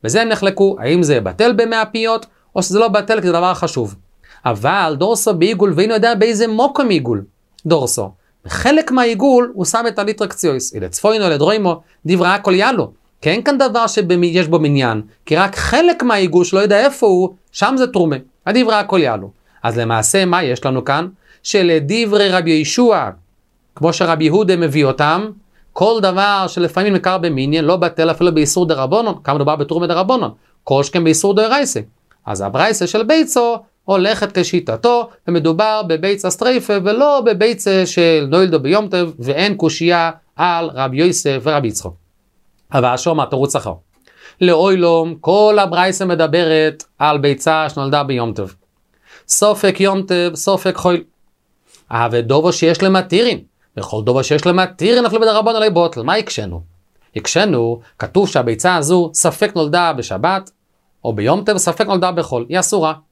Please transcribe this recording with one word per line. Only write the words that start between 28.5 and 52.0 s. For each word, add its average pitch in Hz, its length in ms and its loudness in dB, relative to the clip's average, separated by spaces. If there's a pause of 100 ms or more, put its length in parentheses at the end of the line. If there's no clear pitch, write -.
דרבנן, 160 440 0 (120)
כמה 139 120 -2
מדובר 147 200 0
בתרומה 156 320 -4
דרבנן, 190 400 0 (360)
כל 139 200 0
שכן 170 200 -2
באיסור 165 320 2
דאורייתא. 220 440 0 (460)
אז 98 160 -8
הברייתא 156 440 0
של 214 180 -2
ביצו 247 540 0 (260)
הולכת 196 540 0
כשיטתו, 180 720 0 (180)
ומדובר 175 600 0
בביצה 185 420 -2
סטרייפה 233 440 -2 (100)
ולא 262 420 2
בביצה 202 600 2
של 165 440 2
נולדו 165 300 2
ביום 190 280 0
טוב, 175 320 -4
ואין 147 360 -2
קושייה 165 560 0 (240)
על 170 380 -2
רבי 131 240 -4
יוסף 151 460 0
ורבי 143 240 0
יצחק. - 220 -8 (840)
אבל 131 120 2
השומע 131 400 0
תירוץ 139 300 -4
אחר. 104 180 -6 (680)
לאוילום, 170 800 2
כל 214 400 4
הברייתא 185 420 0
מדברת 160 800 0 (160)
על 151 180 2
ביצה 147 520 0
שנולדה 143 340 -2
ביום 120 300 -4
טוב. 95 220 -8 (720)
סופק 208 520 0
יום 196 220 2
טוב, 175 340 -2
סופק 190 400 -2
חול. 175 280 0 (880)
אה, 117 200 0